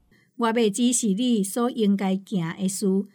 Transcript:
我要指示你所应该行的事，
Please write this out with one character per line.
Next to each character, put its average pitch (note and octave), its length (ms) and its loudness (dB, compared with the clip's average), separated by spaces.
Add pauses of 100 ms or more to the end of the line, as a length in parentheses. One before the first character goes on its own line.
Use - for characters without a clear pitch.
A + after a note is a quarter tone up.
(340)
我 A#3 140 -2
要 A3+ 200 2
指 A#3+ 240 2
示 A#3 220 0
你 A#3+ 300 2
所 A#3+ 260 -2
应 G3+ 260 2
该 F#3+ 300 -2
行 E3+ 320 -4
的 F#3+ 100 -2
事， F#3+ 460 0